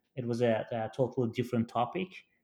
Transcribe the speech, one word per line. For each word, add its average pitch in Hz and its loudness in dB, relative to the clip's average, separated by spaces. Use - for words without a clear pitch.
It 120 -6
was 120 0
a, 113 4
a 110 -2
totally 120 0
different 117 0
topic, 175 -2